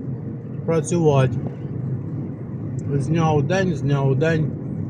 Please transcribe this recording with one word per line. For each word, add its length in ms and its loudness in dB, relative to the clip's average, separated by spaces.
працювати. 720 4
З 80 -2
дня 260 4
у 100 4
день, 320 2
з 80 -4
дня 200 2
у 120 4
день, 320 2